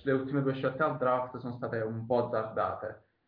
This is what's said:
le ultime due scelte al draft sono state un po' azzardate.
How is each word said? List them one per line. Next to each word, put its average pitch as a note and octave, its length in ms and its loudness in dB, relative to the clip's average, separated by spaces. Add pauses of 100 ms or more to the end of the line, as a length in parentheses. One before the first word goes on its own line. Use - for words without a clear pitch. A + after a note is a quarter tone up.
le C#3 80 2
ultime C3+ 300 2
due C3 120 2
scelte C3+ 300 0
al D3 120 2
draft B2+ 420 0
sono A#2+ 180 -8
state A#2 240 -4
un A2+ 260 -4
po' A#2+ 200 4
azzardate. G#2 840 -2 (200)